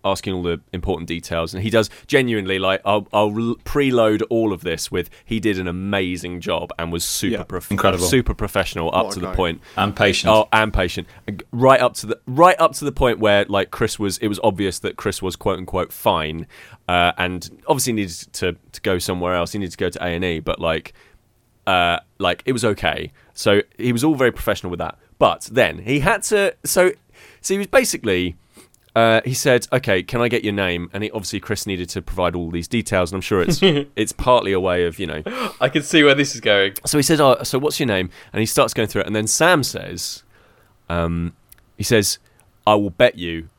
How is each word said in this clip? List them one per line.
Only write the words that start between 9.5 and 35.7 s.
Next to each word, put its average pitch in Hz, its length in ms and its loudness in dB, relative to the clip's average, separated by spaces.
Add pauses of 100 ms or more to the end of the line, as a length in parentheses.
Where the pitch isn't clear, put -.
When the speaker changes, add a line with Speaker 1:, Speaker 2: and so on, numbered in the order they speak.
Speaker 3:
And 101 180 -2
patient. 104 400 2
Speaker 1:
Oh, 107 200 6
and 110 200 2
patient. 92 320 -2 (220)
G-, 98 120 -8 (120)
right 127 300 6
up 123 140 2
to - 120 -10
the, 110 180 -4
right 170 360 6
up 160 140 4
to 147 100 -8
the 139 80 -4
point 127 260 0
where, 101 300 4
like, 98 220 0
Chris - 280 -4
was, 98 200 -2
it 110 100 -2
was 101 120 -4
obvious 98 380 0
that - 160 -6
Chris - 260 -6
was 92 140 -4
quote 95 220 -2
unquote 90 340 -4
fine, 80 560 -2 (400)
uh, 87 300 4
and 90 320 -4 (180)
obviously 135 240 0
needed 101 240 -4 (160)
to, 90 240 -4 (160)
to - 100 -18
go 95 180 0
somewhere 90 360 -2
else. 87 160 -2
He 107 80 -6
needed 90 120 -6
to - 60 -18
go 90 120 -4
to - 120 -10
A 90 140 -4
and 90 80 -4
E, 85 160 -2
but, 82 220 -6
like, 80 320 -4 (760)
uh, 87 320 2 (200)
like, 90 260 0
it 131 80 0
was 117 100 -2
okay. 85 480 -2 (220)
So 101 300 2 (140)
he 123 140 -2
was 120 140 0
all 156 100 4
very 127 160 4
professional - 400 -4
with 87 80 -8
that. 85 180 -8 (220)
But 107 320 2
then 92 280 2
he 123 200 -2
had 196 240 0
to, 202 400 2
so, 185 300 2 (480)
so - 120 -2
he 196 40 0
was 202 100 -4
basically, 92 680 0 (580)
uh, 113 280 6
he 127 120 -4
said, 123 360 2
"Okay, 104 300 0
can 117 180 -6
I 120 100 2
get 117 140 -2
your 104 80 -2
name?" 90 400 -2
And 104 120 -6
he, 107 80 -6
obviously 104 280 -8
Chris - 280 -6
needed 90 220 -4
to 92 120 -8
provide 87 340 -2
all 85 140 -6
these 85 180 -6
details, 92 440 -2
and 98 60 -6
I'm 92 40 -4
sure 98 220 0
it's, 170 180 0
Speaker 4:
<laughs> 143 340 2
Speaker 1:
it's 110 160 -2
partly 117 400 2
a 92 80 2
way 90 260 2
of, 85 140 -4
you 95 60 -4
know. 78 160 -8 (400)
Speaker 4:
I 135 80 2
can 147 140 -2